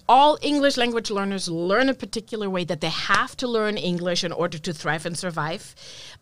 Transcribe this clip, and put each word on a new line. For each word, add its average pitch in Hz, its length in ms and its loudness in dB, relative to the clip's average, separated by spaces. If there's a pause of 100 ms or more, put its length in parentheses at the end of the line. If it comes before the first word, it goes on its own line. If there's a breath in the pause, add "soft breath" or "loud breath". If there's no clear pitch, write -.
all 285 320 8
English 277 360 2
language 233 340 0
learners 196 360 -2
learn 185 420 2
a 262 40 2
particular 214 560 -6
way, 180 160 -2
that 165 160 -4
they 165 80 0
have 208 480 0
to 262 100 -4
learn 214 300 0
English 175 460 -2
in 170 80 -4
order 170 260 -2
to 165 160 -6
thrive 156 320 -2
and 170 100 -6
survive. 165 600 -6 (460 loud breath)